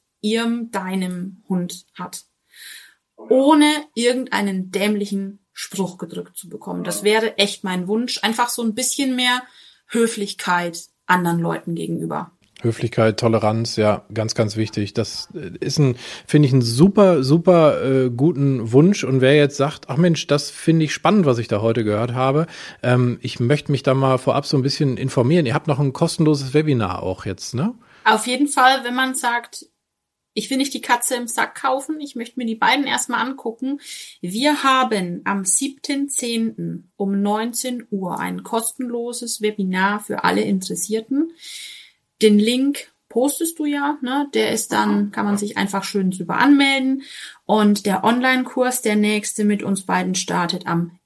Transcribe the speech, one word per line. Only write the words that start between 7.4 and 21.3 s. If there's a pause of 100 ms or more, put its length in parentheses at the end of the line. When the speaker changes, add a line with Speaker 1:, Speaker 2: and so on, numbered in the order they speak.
Speaker 1:
mein
Wunsch.
Einfach
so
ein
bisschen
mehr (440)
Höflichkeit (200)
anderen
Leuten
gegenüber. (300)
Speaker 2:
Höflichkeit,
Toleranz,
ja,
ganz,
ganz
wichtig.
Das,
äh,
ist
ein, (300)
finde
ich,
ein
super,
super,
äh,
guten
Wunsch.
Und
wer
jetzt
sagt,
„Ach
Mensch,
das
finde
ich
spannend,
was